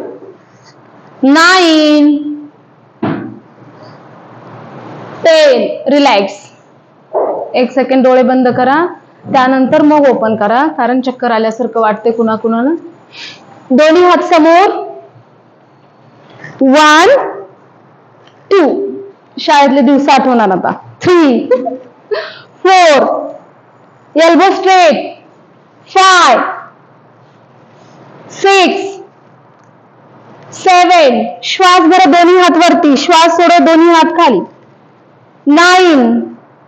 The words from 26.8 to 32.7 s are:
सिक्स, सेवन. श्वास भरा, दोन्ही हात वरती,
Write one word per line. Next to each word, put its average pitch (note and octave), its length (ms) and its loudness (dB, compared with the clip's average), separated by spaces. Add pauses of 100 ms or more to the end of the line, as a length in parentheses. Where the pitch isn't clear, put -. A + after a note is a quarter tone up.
सिक्स, - 680 -2 (1600)
सेवन. F4 640 2 (200)
श्वास F#4 360 0
भरा, F4+ 260 2
दोन्ही F4 320 2
हात F4+ 200 2
वरती, E4 400 2